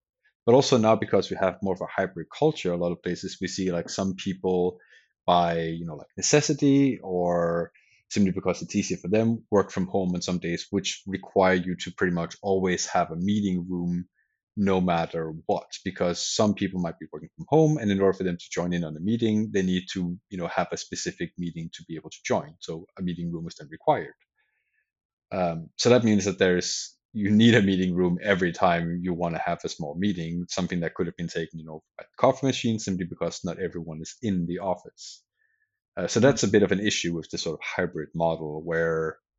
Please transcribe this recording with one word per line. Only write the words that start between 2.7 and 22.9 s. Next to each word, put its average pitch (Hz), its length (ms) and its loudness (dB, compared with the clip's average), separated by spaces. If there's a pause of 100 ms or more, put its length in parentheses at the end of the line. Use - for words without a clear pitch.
a 87 40 -2
lot 87 140 0
of 85 120 -8
places 90 380 -6
we 95 60 -2
see, 92 240 -2
like, 85 180 -4
some 95 260 -2
people 92 640 -2 (460)
by, 85 360 4
you 82 240 -6
know, 80 100 -10
like, 71 120 -16 (100)
necessity 139 840 4
or 87 680 0 (380)
simply 101 220 2
because 92 300 -2
it's - 140 -8
easier 95 220 -2
for - 120 -8
them, 113 420 2
work 98 200 4
from 92 160 -2
home 92 280 -2
on 87 60 -4
some 90 180 -2
days, 85 320 -6
which - 360 -4
require 95 480 2
you 90 220 -2
to - 160 -10
pretty 90 200 0
much 85 300 -4
always 95 440 0
have 87 240 0
a 82 40 -8
meeting 95 540 0
room 87 380 -4 (520)
no 95 220 4
matter 82 520 0 (140)
what, 92 240 -2 (140)
because 90 360 -2
some 104 320 2
people 92 280 -2
might 82 180 -6
be 80 140 -14
working - 220 -12
from 156 140 -14
home, 156 280 6
and 110 140 0
in 98 100 4
order 95 160 4
for 95 80 -2
them 87 120 -2
to - 140 -16
join 87 220 -2
in 87 100 0
on 78 100 -6
the 78 60 -12
meeting, 110 540 0
they 101 100 2
need 92 300 0
to, 90 260 -4 (100)
you 98 80 -12
know, 85 100 -4
have 90 260 -2
a 82 40 -6
specific - 600 -8
meeting 82 360 -6
to - 140 -18
be - 80 -10
able 78 140 -12
to - 160 -18
join. 82 340 -2
So 85 260 -10 (140)